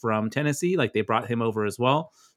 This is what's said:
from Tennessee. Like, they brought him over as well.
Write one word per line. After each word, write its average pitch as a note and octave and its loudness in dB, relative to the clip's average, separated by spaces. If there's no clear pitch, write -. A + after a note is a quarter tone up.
from A2 0
Tennessee. D3 0
Like, B2+ 0
they A2 2
brought A2+ 0
him A#2 -2
over A2 0
as G2+ -4
well. C#3 2